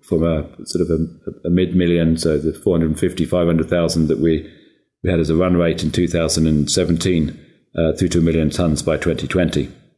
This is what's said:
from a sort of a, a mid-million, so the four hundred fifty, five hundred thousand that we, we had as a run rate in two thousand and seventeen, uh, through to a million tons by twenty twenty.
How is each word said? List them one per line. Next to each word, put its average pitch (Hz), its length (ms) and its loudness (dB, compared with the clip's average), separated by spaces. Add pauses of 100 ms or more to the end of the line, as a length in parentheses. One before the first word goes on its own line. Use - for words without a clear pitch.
from 82 220 0
a 80 240 0 (180)
sort 90 160 -2
of 85 80 -2
a, - 560 -4
a 87 40 -2
mid-million, 87 640 2
so 80 200 0
the 78 160 -2
four 90 240 0
hundred 80 220 0
fifty, 87 260 -2
five 87 220 0
hundred 82 240 0
thousand 85 380 0
that 78 100 0
we, 80 340 0 (520)
we 92 60 0
had 85 100 2
as 78 100 0
a 80 60 2
run 90 200 2
rate 85 280 0
in 76 80 -2
two 87 160 0
thousand 80 380 0
and 76 240 0
seventeen, 85 680 0 (400)
uh, 80 140 0
through 90 160 0
to 87 100 0
a 82 40 2
million 80 280 2
tons 80 320 -2
by 78 140 -2
twenty 73 320 -4
twenty. 80 420 -2 (280)